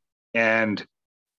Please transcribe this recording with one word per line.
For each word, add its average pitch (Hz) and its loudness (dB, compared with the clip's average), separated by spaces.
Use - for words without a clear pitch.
And 113 0